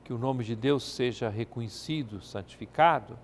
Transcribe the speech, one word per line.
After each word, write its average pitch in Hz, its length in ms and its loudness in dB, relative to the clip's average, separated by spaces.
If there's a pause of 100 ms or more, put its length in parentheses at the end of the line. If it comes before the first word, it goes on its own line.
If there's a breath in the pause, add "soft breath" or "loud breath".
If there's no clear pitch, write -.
que - 80 -8
o 120 60 -2
nome 127 260 0
de 110 120 -2
Deus 131 280 4
seja 120 460 0
reconhecido, 113 920 -6
santificado. 113 1040 2